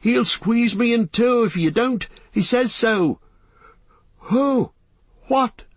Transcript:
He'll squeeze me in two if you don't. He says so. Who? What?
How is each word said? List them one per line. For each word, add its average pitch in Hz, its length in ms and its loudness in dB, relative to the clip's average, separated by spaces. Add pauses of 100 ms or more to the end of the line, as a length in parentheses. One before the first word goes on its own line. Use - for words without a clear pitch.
He'll 240 240 2
squeeze 226 520 -2
me 233 160 0
in 226 160 0
two 240 360 2
if 190 120 -2
you 165 140 0
don't. 233 360 -2 (260)
He 214 100 -2
says 240 300 0
so. 196 480 0 (960)
Who? 262 540 -2 (560)
What? 262 360 -2 (120)